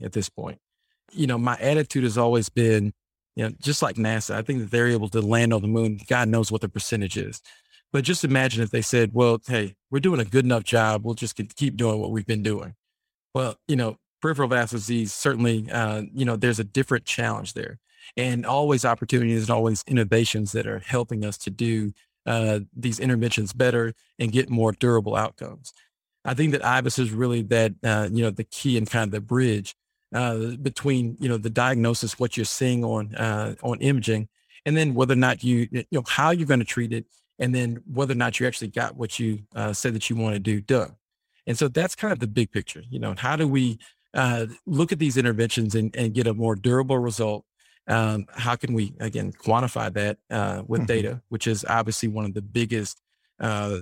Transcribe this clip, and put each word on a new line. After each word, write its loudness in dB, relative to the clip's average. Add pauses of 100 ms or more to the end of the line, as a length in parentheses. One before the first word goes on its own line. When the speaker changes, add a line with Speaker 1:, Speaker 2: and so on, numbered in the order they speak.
Speaker 1:
at -8
this -2
point. -12 (560)
You 0
know, 0
my 0
attitude 0
has 0
always 2
been, 2 (420)
you -4
know, -4
just 0
like -2
nasa, -2
I -4
think -4
that -6
they're 4
able 0
to 0
land 4
on 2
the -2
moon. 0
God 2
knows 2
what -2
the -4
percentage -4
is. -8 (520)
But 2
just 0
imagine 2
if -2
they 0
said, 2
"Well, 4
hey, -2 (140)
we're -2
doing 2
a 0
good 4
enough 2
job. 2
We'll -4
just -8
ke-, -8
keep 0
doing 0
what -4
we've -2
been -2
doing." -4 (580)
Well, -2 (120)
you 2
know, 0 (240)
peripheral 0
vascular 0
disease, -2
certainly, 0
uh, -2 (100)
you -2
know, 0
there's 2
a -2
different -2
challenge -4
there, -10 (360)
and -2
always 2
opportunities 2
and -4
always 2
innovations 2
that -4
are -6
helping -2
us -6
to -8
do, -2 (340)
uh, 2 (160)
these -4
interventions 0
better 2 (260)
and 0
get 2
more 2
durable 2
outcomes. -6 (500)
I -4
think 2
that 0
ivus 2
is 0
really 0
that, 4 (100)
uh, 2
you 2
know, 2
the -6
key 0
and 0
kind 2
of -4
the -6
bridge, 0 (380)
uh, -2
between, -2
you -2
know, 0
the -4
diagnosis, 2
what -2
you're -2
seeing 0
on, -4
uh, -2
on -4
imaging, 2 (380)
and 2
then 2
whether 4
or 6
not 2
you, 2
you -4
know, 0
how 2
you're 2
gonna 4
treat -4
it, -6 (340)
and 0
then -2 (100)
whether 0
or 0
not 0
you 2
actually -2
got -4
what -6
you, -2 (160)
uh, -4
said -2
that -4
you 0
wanna 0
do 0
done. 0 (520)
And -2
so 2
that's -2
kind -2
of -2
the -2
big 0
picture, -6
you -8
know, -4
how -2
do 0
we, 2 (340)
uh, 0 (220)
look 0
at -2
these 2
interventions 0
and, 0
and -2
get 0
a 0
more 0
durable 2
result? -2 (420)
Um, 2
how -2
can -4
we, -2
again, -4
quantify 0
that, -2 (100)
uh, -2
with 0
Speaker 2:
Mm-hmm. -2
Speaker 1:
data, -2
which -4
is -2
obviously 0
one -4
of -6
the -6
biggest, -4 (380)
uh, -2